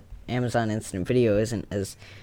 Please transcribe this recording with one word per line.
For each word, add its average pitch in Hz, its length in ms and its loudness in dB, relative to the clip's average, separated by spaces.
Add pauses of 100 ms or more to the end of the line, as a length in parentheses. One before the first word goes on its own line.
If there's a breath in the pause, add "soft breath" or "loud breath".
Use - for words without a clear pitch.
(280)
Amazon 117 440 0
Instant 98 360 -4
Video 120 300 4
isn't 110 320 0
as 98 280 -4 (260 loud breath)